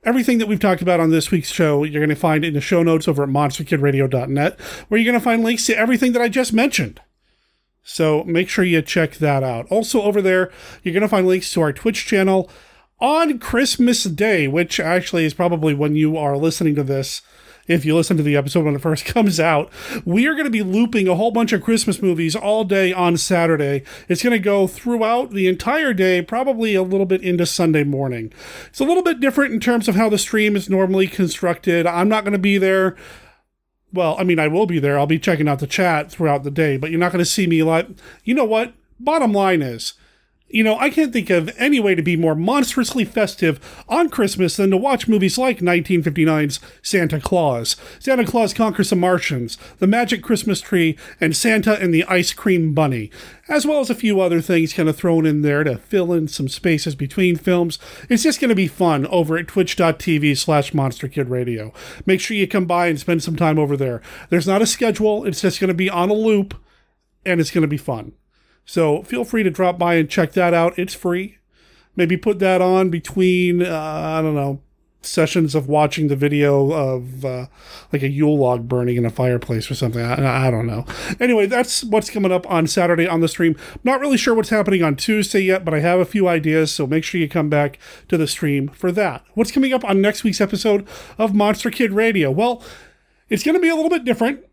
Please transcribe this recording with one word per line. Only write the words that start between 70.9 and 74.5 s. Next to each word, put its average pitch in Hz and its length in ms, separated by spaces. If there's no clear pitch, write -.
free. 185 420
Maybe 175 220
put 196 220
that 185 240
on 185 260
between, 180 720
uh, 180 80
I 156 540
don't 156 100
know, 139 260